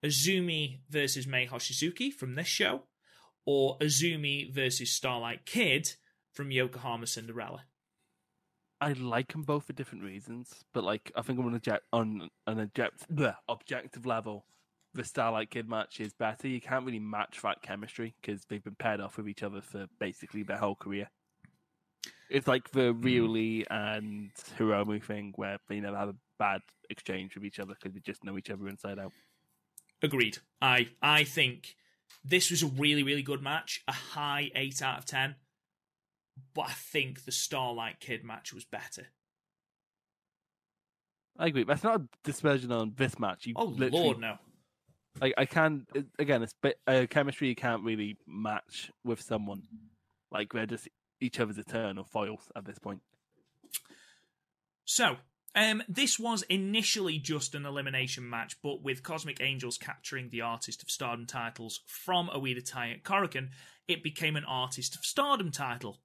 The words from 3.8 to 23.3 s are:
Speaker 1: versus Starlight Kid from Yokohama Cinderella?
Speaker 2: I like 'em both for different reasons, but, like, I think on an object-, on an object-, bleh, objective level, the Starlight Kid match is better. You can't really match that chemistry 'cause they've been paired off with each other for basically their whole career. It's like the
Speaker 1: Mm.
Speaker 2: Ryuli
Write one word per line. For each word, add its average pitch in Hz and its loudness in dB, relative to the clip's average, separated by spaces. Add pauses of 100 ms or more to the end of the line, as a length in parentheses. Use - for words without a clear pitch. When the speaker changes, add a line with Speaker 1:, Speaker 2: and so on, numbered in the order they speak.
Speaker 1:
versus 131 0
Starlight 117 -2
Kid 160 2 (400)
from 139 -6
Yokohama 127 0
Cinderella? 113 -8 (1160)
Speaker 2:
I 143 2
like 127 0
'em 156 -6
both 147 0
for 151 -10
different 123 -10
reasons, 104 -12
but, 117 0
like, - 0
I 117 0
think 127 -2
on 123 2
an 117 0
object-, 113 0
on 107 2 (180)
an 110 0
object-, - -2
bleh, 143 2 (100)
objective 120 -6
level, 110 -2 (480)
the 120 -4
Starlight 113 0
Kid 113 -6
match 110 -4
is 107 -6
better. 110 -2
You 127 -2
can't 127 -2
really 120 -4
match 107 -4
that 104 0
chemistry 107 -8
'cause 101 -6
they've 107 -8
been 101 -10
paired 107 0
off 101 -8
with 104 -8
each 101 -10
other 101 -6
for 101 -10 (120)
basically - -6
their 98 -4
whole 104 0
career. 101 -6 (1200)
It's 135 2
like 131 4
the 127 8
Speaker 1:
Mm. 117 0
Speaker 2:
Ryuli 113 6